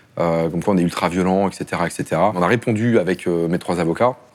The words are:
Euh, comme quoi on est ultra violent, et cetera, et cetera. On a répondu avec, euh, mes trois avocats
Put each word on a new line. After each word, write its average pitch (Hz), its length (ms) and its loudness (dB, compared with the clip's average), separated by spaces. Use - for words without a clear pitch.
Euh, 82 280 0
comme 82 140 -4
quoi 101 120 0
on - 20 4
est 87 60 4
ultra 87 260 0
violent, 92 400 2
et 90 40 -4
cetera, 85 360 -4
et - 20 -4
cetera. 90 460 0
On 90 60 0
a 87 40 2
répondu 117 540 2
avec, 90 260 -2
euh, 85 220 0
mes 87 100 0
trois 87 220 -4
avocats 82 360 0